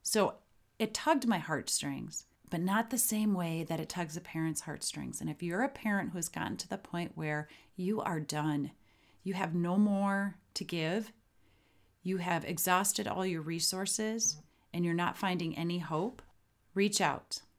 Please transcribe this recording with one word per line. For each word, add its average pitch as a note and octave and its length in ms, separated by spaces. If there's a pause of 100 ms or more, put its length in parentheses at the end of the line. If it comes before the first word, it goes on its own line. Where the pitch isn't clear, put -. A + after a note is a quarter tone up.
So - 360 (380)
it G#3+ 160
tugged C#4 360
my G3 100
heartstrings, C#3 880 (240)
but E3 100
not G#3 300
the B3+ 80
same G#3+ 340
way E3 300
that D#3+ 160
it D#3 100
tugs E3 280
a E3+ 40
parent's D#3+ 420
heartstrings. C#3+ 580
And E3 100
if D3+ 100
you're F3 220
a C#4 60
parent G3+ 420
who F3 80
has D#3+ 100
gotten - 280
to - 120
the G3 100
point F3 360
where D3+ 340 (280)
you F#3+ 240
are D#3+ 180
done, D3+ 540 (500)
you F#3 120
have F3 200
no F3 220
more G3 600 (180)
to D#3 100
give, F3 480 (920)
you F#3+ 160
have E3+ 260
exhausted F#3+ 600
all F#3 200
your E3 160
resources, F#3+ 960 (360)
and F3 120
you're E3+ 100
not F3 220
finding F3+ 400
any F3 220
hope, E3 420 (540)
reach G3+ 260
out. - 400 (180)